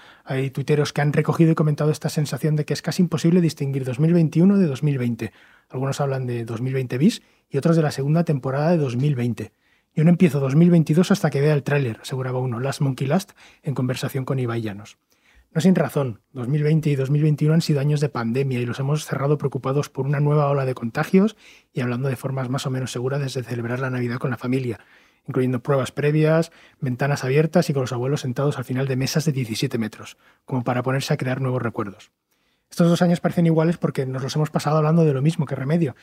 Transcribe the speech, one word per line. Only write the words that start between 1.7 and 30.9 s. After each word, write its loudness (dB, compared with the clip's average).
esta -4
sensación -2
de -2
que -4
es -4
casi 0
imposible 2
distinguir -2
dos -4
mil 4
veintiuno 4
de 4
dos -4
mil 2
veinte. -2
Algunos -4
hablan -2
de -4
dos -8
mil -2
veinte -2
bis 2
y -4
otros 4
de 4
la 0
segunda 0
temporada 0
de 4
dos -2
mil 0
veinte. -4
Yo 2
no 6
empiezo 4
dos 0
mil 8
veintidós 4
hasta 2
que 0
vea 4
el 2
tráiler, -2
aseguraba -6
uno, -4
Last -4
Monkey 0
Last, 0
en -4
conversación -4
con -2
Ibai -2
Llanos. -10
No -2
sin 6
razón, -2
dos -6
mil 0
veinte 2
y 0
dos -2
mil 2
veintiuno 2
han 2
sido 0
años 0
de 0
pandemia -2
y -2
los -6
hemos -2
cerrado -2
preocupados -4
por -4
una 0
nueva 2
ola 0
de -2
contagios 0
y -4
hablando -2
de -2
formas -6
más -4
o -4
menos -4
seguras -4
desde -6
celebrar -6
la -4
Navidad -4
con -4
la -6
familia, -4
incluyendo 0
pruebas -2
previas, 2
ventanas -2
abiertas 2
y 0
con 0
los -4
abuelos -2
sentados -2
al -6
final -2
de 0
mesas 0
de 2
diecisiete -4
metros, -6
como -4
para -2
ponerse -2